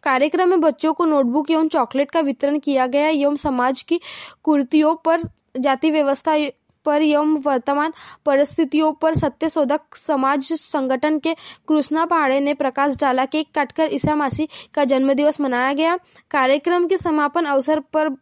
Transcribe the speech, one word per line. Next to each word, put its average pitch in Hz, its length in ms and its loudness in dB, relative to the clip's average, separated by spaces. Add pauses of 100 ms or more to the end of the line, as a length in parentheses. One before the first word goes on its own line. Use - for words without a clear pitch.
कार्यक्रम 302 460 2
में 359 120 2
बच्चों 311 320 0
को 339 120 -2
नोटबुक 285 460 0
एवं 320 160 2
चॉकलेट 277 440 -2
का 339 80 0
वितरण 285 400 0
किया 262 280 0
गया 285 220 0
एवं 294 260 0
समाज 262 460 -2
की 339 180 -2 (440)
कुरीतियों 302 520 2
पर, 330 260 0 (380)
जाति 269 320 0
व्यवस्था 302 460 0 (480)
पर 294 160 2
एवं 302 360 2
वर्तमान 285 560 -2 (320)
परिस्थितियों 294 680 2
पर 320 220 0
सत्य 320 340 -2
शोधक 302 460 -2
समाज 277 580 -2
संगठन 294 680 -2
के 320 140 -2
कृष्णा 311 720 -2
पहाड़े 294 340 2
ने 285 140 0
प्रकाश 277 440 -2
डाला। 262 280 0
केक 302 300 -2
काटकर 311 360 -2
ईसा 302 240 -2
मसीह 302 320 -2 (260)
का 294 100 2
जन्मदिवस 277 580 2
मनाया 262 320 0
गया। 330 240 0 (340)
कार्यक्रम 302 560 0
के 370 100 0
समापन 302 480 -2
अवसर 294 340 0
पर 311 420 -4